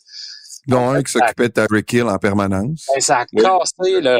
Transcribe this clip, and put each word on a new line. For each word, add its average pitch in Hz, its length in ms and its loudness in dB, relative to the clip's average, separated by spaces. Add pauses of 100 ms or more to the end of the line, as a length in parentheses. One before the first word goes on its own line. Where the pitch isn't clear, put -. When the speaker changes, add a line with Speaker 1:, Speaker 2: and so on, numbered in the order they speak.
(680)
Speaker 1:
Dont 127 100 2
Speaker 2:
En 123 140 2
Speaker 1:
un 139 60 0
Speaker 2:
fait, 143 80 0
Speaker 1:
qui - 80 -8
Speaker 2:
ça 160 80 2
Speaker 1:
s'occupait 120 260 2
de - 60 -4
Tyreek 107 380 0
Hill 120 120 2
en 104 160 0
permanence. 101 720 -2
Speaker 2:
ben, 135 80 0
ça 127 200 0
a 120 120 -6
Speaker 3:
Oui. - 80 2
Speaker 2:
cassé 185 580 0
le 127 200 2